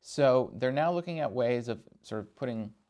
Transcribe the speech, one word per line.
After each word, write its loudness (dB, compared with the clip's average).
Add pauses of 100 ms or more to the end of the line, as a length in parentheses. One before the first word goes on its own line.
So 4
they're -2
now 0
looking -4
at -2
ways 0
of -6 (220)
sort -8
of -14
putting -6 (180)